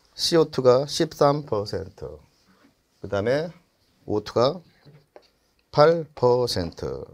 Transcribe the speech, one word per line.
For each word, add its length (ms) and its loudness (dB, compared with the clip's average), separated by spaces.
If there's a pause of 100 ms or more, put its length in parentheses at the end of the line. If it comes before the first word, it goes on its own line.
(140)
씨오투가 720 2
십삼 580 0
퍼센트, 640 -8 (960)
그다음에 480 -4 (560)
오투가 520 -2 (1120)
팔 440 4
퍼센트, 1000 -2